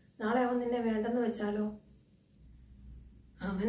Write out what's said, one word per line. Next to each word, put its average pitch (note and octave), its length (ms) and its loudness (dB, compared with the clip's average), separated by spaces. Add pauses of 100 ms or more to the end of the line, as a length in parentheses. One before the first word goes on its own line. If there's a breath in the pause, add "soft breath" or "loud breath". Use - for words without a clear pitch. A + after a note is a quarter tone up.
(200 soft breath)
നാളെ A#3 200 2
അവൻ B3 180 2
നിന്നെ A#3+ 220 0
വേണ്ടെന്ന് A3+ 400 2
വെച്ചാലോ? G#3+ 440 0 (1800)
അവൻ G3 280 0